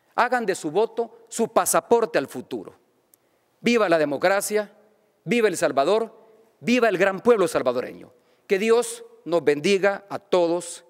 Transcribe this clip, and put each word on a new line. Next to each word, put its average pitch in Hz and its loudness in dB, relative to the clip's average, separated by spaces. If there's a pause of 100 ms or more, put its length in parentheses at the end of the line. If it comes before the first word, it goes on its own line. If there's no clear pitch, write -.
(160)
hagan 240 0
de 190 -2
su 160 -8
voto 226 -6
su - -4
pasaporte 214 0
al 139 -2
futuro. - -12 (880)
¡Viva 233 2
la 165 4
democracia! 196 0 (540)
¡Viva 220 2
El 170 -2
Salvador! 165 0 (460)
¡Viva 233 2
el 185 -2
gran 190 0
pueblo 214 2
salvadoreño! 123 -4 (340)
Que 190 0
Dios 226 0 (220)
nos 165 0
bendiga 180 0
a 131 -10
todos 170 -2